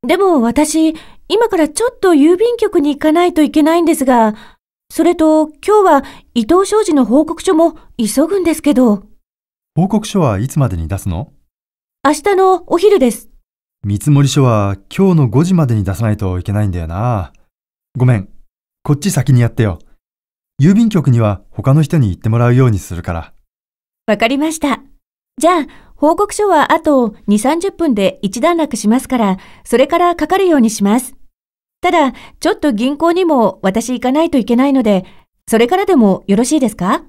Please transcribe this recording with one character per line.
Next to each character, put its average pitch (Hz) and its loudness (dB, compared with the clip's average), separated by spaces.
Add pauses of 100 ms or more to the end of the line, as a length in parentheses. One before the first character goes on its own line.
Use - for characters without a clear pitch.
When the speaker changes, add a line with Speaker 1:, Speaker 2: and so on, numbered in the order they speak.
Speaker 1:
で 311 0
も 359 2
私、 302 0 (340)
今 440 0
か 392 -4
ら 311 0
ち 302 -6
ょ 466 0
っ - -20
と 370 2
郵 320 4
便 453 -2
局 415 0
に 285 -2
行 285 -8
か 311 2
な 349 2
い 359 0
と 311 0
い 277 0
け 311 2
な 320 2
い 349 2
ん 339 0
で 311 2
す - -4
が、 226 2 (540)
そ - -2
れ 349 2
と 311 2 (180)
今 427 2
日 311 4
は - - (300)
伊 240 -2
藤 349 0
商 427 0
事 349 -2
の 269 2
報 254 2
告 320 -10
書 381 0
も 320 2 (200)
急 233 0
ぐ 370 -2
ん - -2
で 320 0
す - -8
け 294 0
ど。 214 2 (720)
Speaker 2:
報 180 2
告 214 -2
書 - -4
は 117 0
い 127 -4
つ - -4
ま 135 2
で 92 -4
に 80 -6
出 92 -6
す - -8
の？ 90 -8 (760)
Speaker 1:
明 285 2
日 302 -2
の 370 0
お 349 0
昼 403 4
で 247 2
す。 - -10 (520)
Speaker 2:
見 101 -2
積 143 2
書 139 0
は 104 0 (200)
今 190 2
日 156 2
の 131 2
五 120 0
時 185 0
ま 165 2
で 120 -2
に 107 0
出 92 -4
さ 104 -6
な 110 0
い 104 -2
と 92 -6
い 90 -8
け 104 -6
な 104 0
い 104 -2
ん 95 -4
だ 87 -6
よ 82 -8
な。 98 -6 (640)
ご 120 0
め 127 4
ん、 92 -8 (540)
こ 147 0
っ 143 -4
ち 196 -4
先 139 0
に 123 4
や 117 2
っ - -4
て - -2
よ。 95 -4 (840)
郵 185 4
便 226 2
局 180 0
に 120 2
は 104 -2
他 131 -2
の 156 4
人 156 -2
に 120 0
行 87 -8
っ - -20
て 110 -4
も 113 0
ら 120 2
う 123 2
よ 127 4
う - 4
に 104 0
す - -10
る 85 -10
か 87 -8
ら。 82 -10 (720)
Speaker 1:
わ 208 -2
か 226 0
り 269 -2
ま 311 -2
し 311 -10
た。 277 -4 (560)
じ 320 2
ゃ 349 2
あ、 269 -8 (280)
報 311 2
告 403 -2
書 415 -2
は 311 2
あ 330 0
と 262 0 (100)
二 208 0
三 277 -2
十 381 -4
分 330 -2
で 196 -2
一 196 -6
段 330 0
落 302 -4
し 208 -4
ま 233 2
す - -16
か 262 -4
ら、 196 0 (260)
そ - -4
れ 254 4
か 339 0
ら 349 2
か 302 -4
か 359 0
る 392 0
よ 320 2
う - 2
に 226 2
し 208 -6
ま 208 2
す。 - -16 (680)
た 349 0
だ、 311 0 (260)
ち 311 -2
ょ - 0
っ - -4
と 294 0
銀 247 -2
行 339 0
に 359 0
も 262 0
私 220 -2
行 240 -6
か 247 -2
な 294 0
い 330 0
と 311 -2
い 233 -2
け 240 0
な 262 2
い 285 0
の 262 0
で、 202 0 (420)
そ 220 0
れ 226 4
か 349 0
ら 403 -2
で 381 2
も 214 2
よ 196 0
ろ 233 0
し 302 0
い - 2
で 254 0
す 208 -14
か？ 240 -2